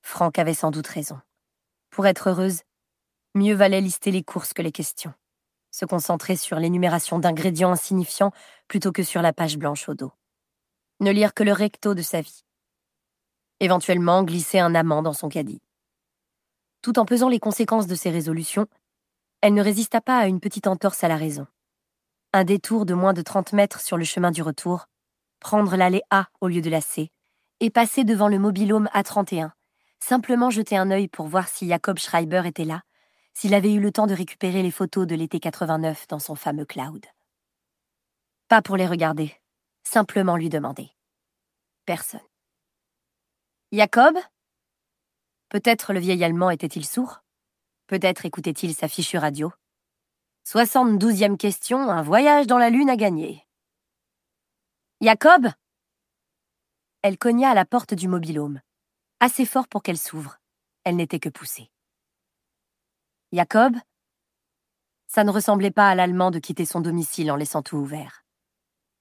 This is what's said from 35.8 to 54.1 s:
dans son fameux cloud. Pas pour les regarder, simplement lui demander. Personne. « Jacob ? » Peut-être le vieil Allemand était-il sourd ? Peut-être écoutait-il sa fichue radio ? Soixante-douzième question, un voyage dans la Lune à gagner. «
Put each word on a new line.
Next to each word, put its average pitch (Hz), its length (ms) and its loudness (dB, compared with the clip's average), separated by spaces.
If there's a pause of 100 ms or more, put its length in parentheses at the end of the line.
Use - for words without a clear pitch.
dans 151 100 -8
son 147 160 -10
fameux 147 320 -6
cloud. 147 380 -12 (1400)
Pas 220 140 6
pour 196 140 -4
les 185 100 0
regarder, 160 480 -2 (480)
simplement 190 540 0
lui 165 140 -2
demander. 147 400 -8 (920)
Personne. « - 360 -8 (1500)
Jacob ? » 233 440 6 (1300)
Peut-être 220 440 0
le 185 80 0
vieil 180 220 0
Allemand 170 280 2
était-il 160 360 -6
sourd ? - 360 -6 (680)
Peut-être 185 360 0
écoutait-il 165 500 -6
sa - 120 -6
fichue 170 320 -6
radio ? 151 340 -4 (880)
Soixante-douzième 214 920 2
question, 240 540 -2
un 170 120 0
voyage 269 440 6
dans 247 120 4
la 233 120 6
Lune 269 200 4
à 247 60 2
gagner. « 160 500 -2 (1500)